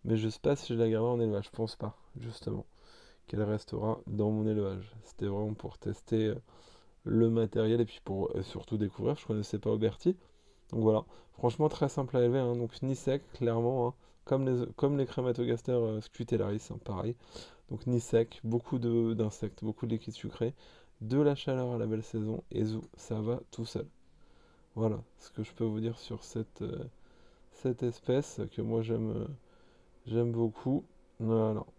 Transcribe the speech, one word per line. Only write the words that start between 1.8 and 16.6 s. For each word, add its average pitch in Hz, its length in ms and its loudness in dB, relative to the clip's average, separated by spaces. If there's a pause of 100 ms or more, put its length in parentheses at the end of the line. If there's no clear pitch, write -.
justement, 107 460 -8 (600)
qu'elle - 160 -2
restera 107 640 -2
dans 104 240 2
mon 107 160 2
élevage. 101 560 -2
C'était - 240 -8
vraiment 104 280 -2
pour 101 240 -10
tester, 110 480 0
euh, 107 80 0 (720)
le 113 260 6
matériel 113 500 4
et 113 60 4
puis - 180 -16
pour, 98 320 -2
euh, 95 60 -2
surtout - 340 -6
découvrir. 104 400 0
Je - 100 -16
connaissais 107 320 -2
pas 107 120 0
Auberti. 110 440 2 (580)
Donc 113 80 0
voilà, 107 260 6 (260)
franchement 147 380 2
très - 180 0
simple 131 300 0
à 123 40 6
élever, 120 160 4
hein. 123 160 2
Donc 120 280 -4
ni 135 120 0
sec, 135 280 0 (100)
clairement, 120 560 2
hein. 131 60 -6 (300)
Comme 135 200 2
les, 123 300 2
comme 143 240 2
les 135 80 2
crématogastères, 123 720 0
euh, 110 220 0
scutellaris, 107 720 -2